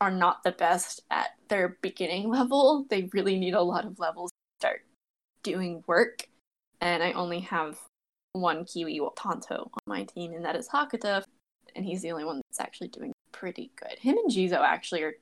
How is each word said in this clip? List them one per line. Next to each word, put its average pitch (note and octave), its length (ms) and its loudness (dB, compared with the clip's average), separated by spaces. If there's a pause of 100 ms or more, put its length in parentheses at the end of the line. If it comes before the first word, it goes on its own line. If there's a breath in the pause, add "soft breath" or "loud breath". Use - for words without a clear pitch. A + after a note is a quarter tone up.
are G3 100 4
not F3+ 320 2
the F3+ 80 4
best - 500 2 (100)
at - 260 -2 (100)
their F#3 340 0
beginning F#3 480 -2
level. C4+ 600 4
They G3 140 2 (100)
really F#3+ 240 2
need F3+ 160 0
a G3 80 4
lot F3 240 0
of F#3+ 140 -12
levels F3 320 -4
to - 360 -6
start - 180 -4 (580)
doing F3 420 -4
work. G#3+ 420 4 (540)
And F3 220 2
I F3+ 80 2
only F3 300 -2
have D#3+ 360 -4 (560)
one E3+ 320 0
Kiwi D#3+ 340 -6 (160)
Tanto - 560 -6
on - 140 -10
my G3+ 180 -4
team, F3 300 -10
and E3 100 -10
that D#3+ 120 -2
is - 120 -6
Hakuta. A3+ 560 0 (520)
And F#3+ 100 -6
he's F#3+ 160 -4
the E3 100 -6
only D#3 140 -6
one D3 240 -6
that's - 100 -8
actually - 280 -10
doing C#3+ 240 -12 (200)
pretty - 440 -12
good. - 240 -12
Him C4+ 180 4
and G#4+ 140 2
Jizo F3+ 280 2
actually D#3 440 2
are D#3 180 -4